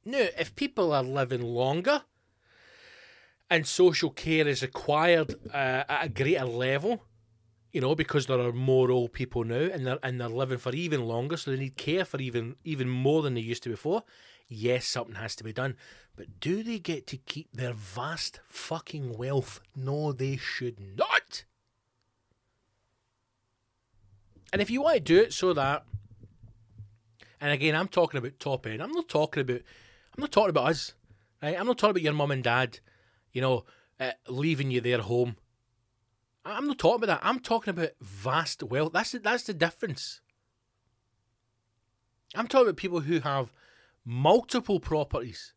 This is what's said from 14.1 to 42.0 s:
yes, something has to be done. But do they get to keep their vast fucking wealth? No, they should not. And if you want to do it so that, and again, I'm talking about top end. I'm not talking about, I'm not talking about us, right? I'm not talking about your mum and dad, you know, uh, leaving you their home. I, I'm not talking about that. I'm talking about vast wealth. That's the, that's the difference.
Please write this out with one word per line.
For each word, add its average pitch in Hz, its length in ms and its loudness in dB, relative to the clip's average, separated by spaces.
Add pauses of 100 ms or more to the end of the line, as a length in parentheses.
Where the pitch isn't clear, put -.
yes, 120 400 -2
something 110 300 -6
has 110 180 -8
to - 80 -14
be 110 100 -10
done. 127 220 -4 (400)
But - 240 -18
do 196 240 -2
they 226 160 -6
get 165 300 -6
to 135 80 -10
keep - 360 -12
their 123 200 -6
vast 123 720 -6
fucking 143 720 -8
wealth? 131 420 -2 (140)
No, 143 380 -2
they 135 240 -2
should 120 420 -6 (180)
not. - 480 0 (3000)
And 202 100 2
if 208 80 0
you 254 100 0
want 294 140 4
to 233 60 4
do 160 180 6
it 226 140 6
so 185 220 2
that, 139 300 0 (1600)
and 147 120 0
again, 151 240 2
I'm 180 100 0
talking 165 320 2
about - 220 -8
top 135 260 -4
end. 110 160 -6
I'm 233 80 -8
not 330 180 -4
talking 151 340 0
about, 123 180 -2
I'm - 600 -20
not 285 120 -4
talking 196 180 6
about 147 200 4
us, - 240 -4 (460)
right? 156 160 -4
I'm 208 120 -2
not 247 100 0
talking 208 120 6
about 180 120 0
your 151 100 2
mum 147 200 2
and 131 100 -2
dad, 120 380 2 (500)
you 127 100 -4
know, 131 240 2 (360)
uh, 131 100 -2 (160)
leaving 139 460 -2
you 123 80 2
their 123 220 2
home. 120 340 0 (1080)
I, 208 120 -8
I'm 269 100 -4
not 285 120 -2
talking 226 260 4
about 175 160 2
that. 185 80 0
I'm 247 100 0
talking 226 320 -2
about 165 200 -2 (100)
vast 123 640 -4
wealth. 147 280 -2
That's 196 200 0
the, 247 80 -8
that's 226 240 0
the 208 100 -6
difference. 165 680 -4 (2250)